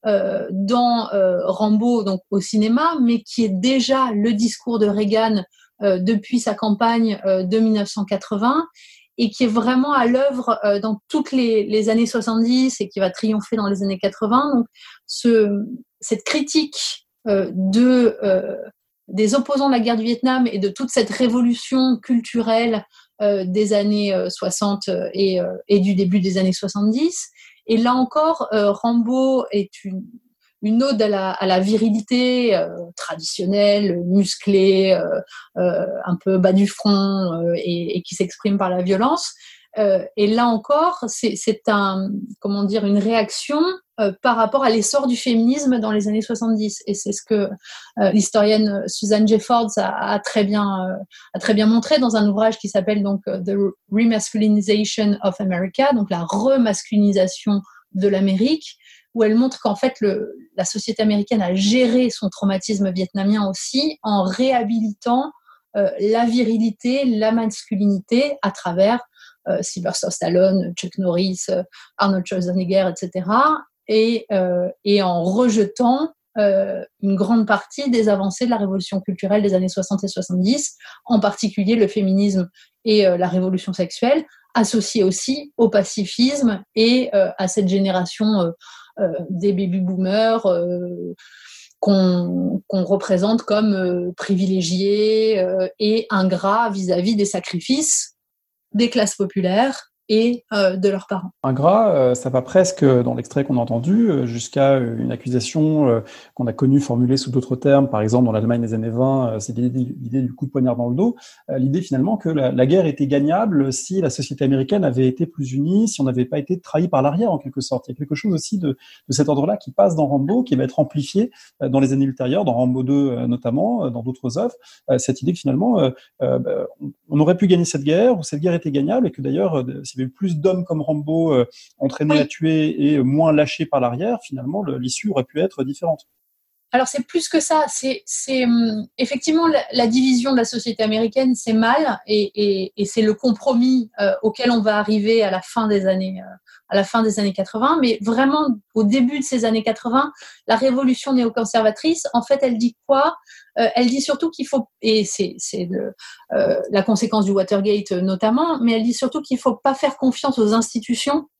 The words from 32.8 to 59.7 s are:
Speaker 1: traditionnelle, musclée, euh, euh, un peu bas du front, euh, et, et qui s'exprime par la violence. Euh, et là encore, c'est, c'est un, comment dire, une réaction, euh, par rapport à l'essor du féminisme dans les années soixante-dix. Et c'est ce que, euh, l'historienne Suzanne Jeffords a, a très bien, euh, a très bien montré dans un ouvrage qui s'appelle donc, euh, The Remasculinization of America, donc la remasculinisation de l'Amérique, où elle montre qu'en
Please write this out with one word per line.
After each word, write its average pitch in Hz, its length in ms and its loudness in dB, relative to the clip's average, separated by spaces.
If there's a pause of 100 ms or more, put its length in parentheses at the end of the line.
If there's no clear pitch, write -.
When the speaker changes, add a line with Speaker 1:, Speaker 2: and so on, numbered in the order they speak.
Speaker 1:
traditionnelle, 196 1080 0
musclée, 190 880 4
euh, 175 280 0 (380)
euh, 180 280 0 (180)
un 175 200 -2
peu 190 140 2
bas 185 140 4
du 196 140 4
front, - 240 -2
euh, 190 640 0
et, 170 440 -4
et 175 40 -6
qui - 140 -14
s'exprime 196 420 -2
par 190 120 0
la 180 120 -2
violence. 214 500 0 (460)
Euh, 196 260 2 (120)
et 208 100 2
là 233 220 2
encore, 294 580 0
c'est, 208 280 -4
c'est 214 340 -4
un, 196 420 0 (300)
comment 202 240 -2
dire, 202 200 -2
une 202 140 2
réaction, 226 640 -2 (380)
euh, 202 120 0 (100)
par 233 140 2
rapport 226 280 0
à 240 60 4
l'essor 233 360 0
du 247 100 0
féminisme 254 600 2
dans 214 140 -2
les 208 160 0
années 214 120 0
soixante-dix. 220 680 -2
Et 214 60 -4
c'est 202 200 -6
ce - 140 -8
que, 208 220 0 (500)
euh, 196 140 2
l'historienne 208 760 2
Suzanne 214 400 0
Jeffords 220 500 2
a, - 360 -4
a 208 60 -2
très 208 260 0
bien, 196 460 -2
euh, 190 40 -6 (380)
a 185 60 -8
très 220 160 0
bien 214 120 4
montré 233 320 4
dans 233 180 2
un 208 120 4
ouvrage 214 300 0
qui 202 100 -10
s'appelle 208 340 0
donc, 196 260 -2
euh, 196 120 -6
The 196 160 -4 (340)
Remasculinization 214 1300 0
of 196 180 -2
America, 190 540 0
donc 202 160 -2
la 170 180 -4
remasculinisation 208 1300 0 (300)
de 190 160 0
l'Amérique, 196 680 0 (380)
où 226 100 2
elle 214 100 2
montre 254 260 2
qu'en 208 160 -2